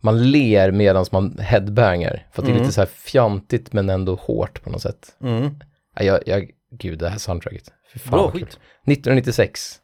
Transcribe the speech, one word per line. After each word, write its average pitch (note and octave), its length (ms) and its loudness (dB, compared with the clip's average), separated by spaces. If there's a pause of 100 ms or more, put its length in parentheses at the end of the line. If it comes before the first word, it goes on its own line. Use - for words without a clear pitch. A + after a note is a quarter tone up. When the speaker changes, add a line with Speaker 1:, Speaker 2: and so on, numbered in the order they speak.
Speaker 1:
man A2+ 300 4
ler G#2+ 400 4
medans F#2+ 420 2
man F#2+ 260 -2
headbangar, G2+ 920 0
för - 100 -8
att - 40 -2
det - 40 0
är B2 40 2
Speaker 2:
Mm. A#2+ 80 2
Speaker 1:
lite B2 120 -2
så G#2 60 0
här F#2+ 80 2
fjantigt A2+ 840 -2
men G2 180 0
ändå F#2+ 240 -2
hårt - 480 -6
på - 80 -12
något - 120 -8
sätt. - 400 -12
Speaker 2:
Mm. B2+ 280 -2 (460)
Speaker 1:
Ja, - 60 -4
jag, G2 240 2
jag, F#2+ 240 -4 (200)
gud, F2 280 -10
det E2 100 -4
här G2+ 100 -8
soundtracket. - 540 -10 (200)
Fy B2 60 -16
fan, B2 120 -12
Speaker 2:
Bra - 120 2
Speaker 1:
vad E3 100 0
kul. F#3 120 -8
Speaker 2:
skit. - 140 -20 (260)
Speaker 1:
Nittonhundranittiosex. B2+ 1000 0